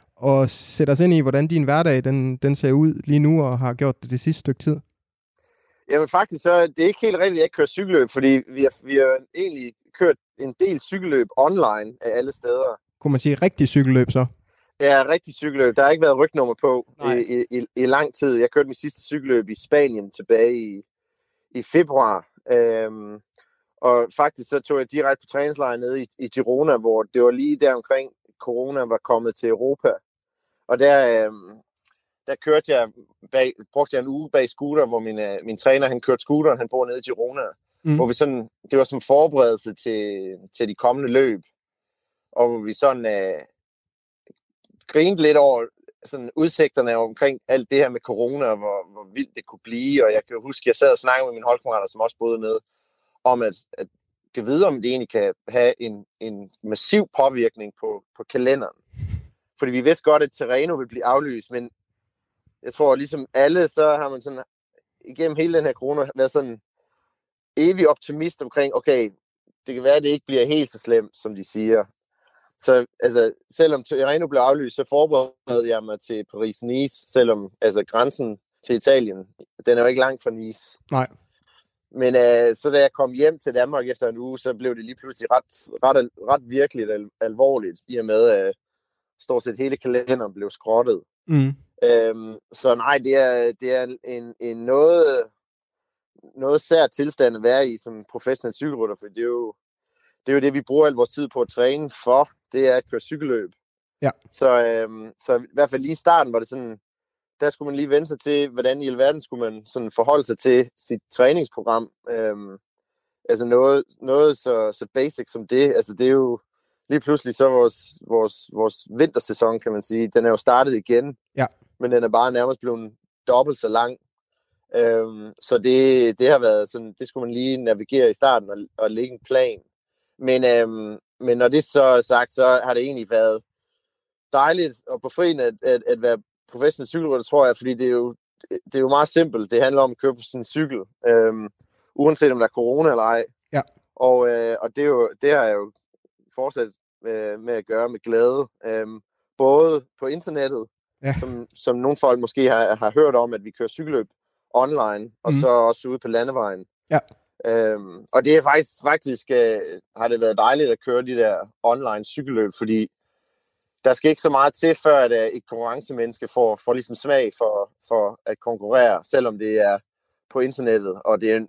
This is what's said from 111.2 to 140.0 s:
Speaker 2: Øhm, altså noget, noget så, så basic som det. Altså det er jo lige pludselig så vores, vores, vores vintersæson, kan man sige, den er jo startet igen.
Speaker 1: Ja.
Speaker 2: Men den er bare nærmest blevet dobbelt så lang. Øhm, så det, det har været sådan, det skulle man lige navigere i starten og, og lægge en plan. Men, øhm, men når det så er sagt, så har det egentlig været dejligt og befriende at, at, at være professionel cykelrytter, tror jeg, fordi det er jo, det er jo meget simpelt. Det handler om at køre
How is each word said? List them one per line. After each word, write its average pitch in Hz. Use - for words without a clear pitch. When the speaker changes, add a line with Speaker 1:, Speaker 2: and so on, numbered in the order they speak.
Speaker 2:
Øhm, 104
altså 117
noget, 131
noget 143
så, 110
så 110
basic 135
som 113
det. 131
Altså 110
det 123
er 131
jo 131
lige 147
pludselig 143
så 135
vores, 123
vores, 110
vores 107
vintersæson, 113
kan 113
man 104
sige, 113
den 117
er 117
jo 107
startet 131
igen. 120
Speaker 1:
Ja. 131
Speaker 2:
Men 123
den 117
er 113
bare 120
nærmest 123
blevet 113
dobbelt 131
så 113
lang. 120
Øhm, 113
så 123
det, 127
det 127
har 147
været 107
sådan, 113
det 123
skulle 127
man 120
lige 127
navigere 117
i 104
starten 117
og, 101
og 110
lægge 123
en 117
plan. 127
Men, 127
øhm, 113
men 120
når 123
det 147
så -
er 127
sagt, 123
så 127
har 127
det 120
egentlig 127
været 110
dejligt 151
og 123
befriende 156
at, 113
at, 120
at 120
være 117
professionel 131
cykelrytter, 151
tror 143
jeg, 120
fordi 127
det 123
er 123
jo, 120
det -
er 135
jo 131
meget 147
simpelt. 117
Det 117
handler 135
om 131
at 120
køre 135